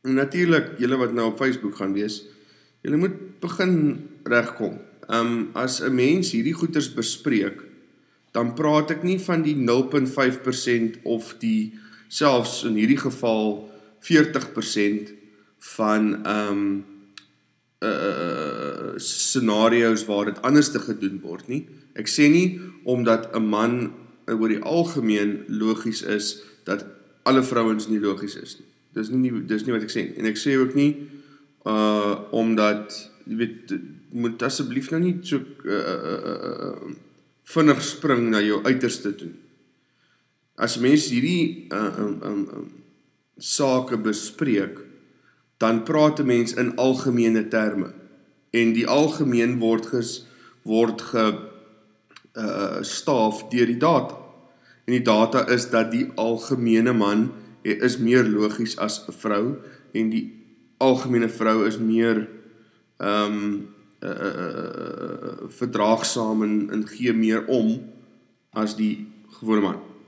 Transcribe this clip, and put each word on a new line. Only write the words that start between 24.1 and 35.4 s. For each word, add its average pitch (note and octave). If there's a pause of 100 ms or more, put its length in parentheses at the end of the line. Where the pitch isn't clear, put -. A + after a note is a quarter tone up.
eh, A2+
oor A2
die G#2+
algemeen A2
logies A2
is, - (220)
dat G2 (380)
alle C3
vrouens A2
nie G#2+
logies G2+
is -
nie. - (260)
Dis A2
nie, B2
dis G#2+
nie A#2+
wat G#2+
ek G#2+
sê G#2+
nie. -
En G#2+
ek G#2+
sê C#3
ook C3
nie, C#3+ (680)
uh, G#2+ (120)
omdat, G#2+ (140)
jy A2
weet, - (380)
moet A#2
asseblief C3
nou D#3+
nie F3+
so, C#3 (240)